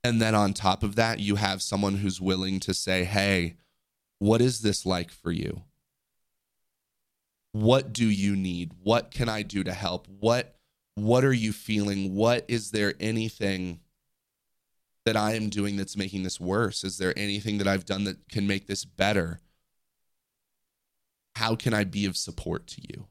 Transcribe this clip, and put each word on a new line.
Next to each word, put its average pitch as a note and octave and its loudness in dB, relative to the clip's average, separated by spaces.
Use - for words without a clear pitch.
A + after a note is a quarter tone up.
And A#2 2
then A2 4
on G2+ 4
top G2 0
of G#2 -2
that, A2+ 0
you G2+ 0
have G2 0
someone G2 0
who's G2 -4
willing F#2+ 0
to F#2+ -4
say, F#2 0
"Hey, F#2+ 0
what A2 4
is B2 2
this G#2+ 0
like F2 -2
for - -6
you? E2+ -4
What A#2+ 4
do A#2 2
you G2 2
need? F2 -2
What G#2+ 2
can A#2 -2
I G#2+ -4
do G2 -2
to F2+ -4
help? F2+ -6
What, A2 0
what A#2 6
are C3+ 6
you A2 0
feeling? G2+ -2
What, A#2 4
is A#2 -2
there G#2 0
anything G2 -2
that A2 2
I G#2+ 2
am A2 -2
doing G2+ -2
that's G2 -6
making G2 -4
this - -6
worse? G2 -2
Is F#2 -8
there F#2 0
anything G2+ -4
that G2 2
I've F#2+ 0
done G2 -2
that F#2+ -6
can G2+ -2
make G2 -2
this G2 -6
better? F#2 -2
How A2+ 2
can A2 0
I G#2 2
be G2+ -2
of F#2 -2
support - -6
to - -18
you?" - -16